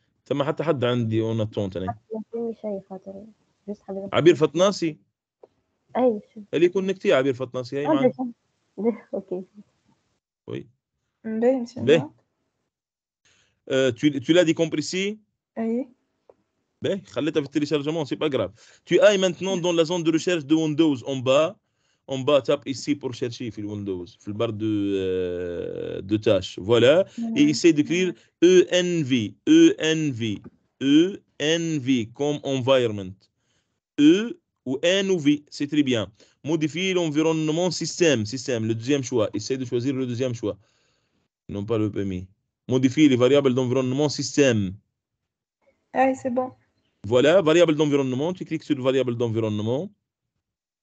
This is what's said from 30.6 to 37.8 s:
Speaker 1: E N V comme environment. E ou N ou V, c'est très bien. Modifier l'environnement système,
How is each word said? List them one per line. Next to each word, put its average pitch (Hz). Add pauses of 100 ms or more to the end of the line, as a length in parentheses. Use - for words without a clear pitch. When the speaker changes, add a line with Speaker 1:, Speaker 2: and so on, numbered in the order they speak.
Speaker 1:
E 160 (180)
N 160
V 123
comme 147
environment. 120 (840)
E 185 (280)
ou 131
N 190
ou 185
V, 147
c'est -
très 151
bien. 117 (320)
Modifier 160
l'environnement 160
système, 156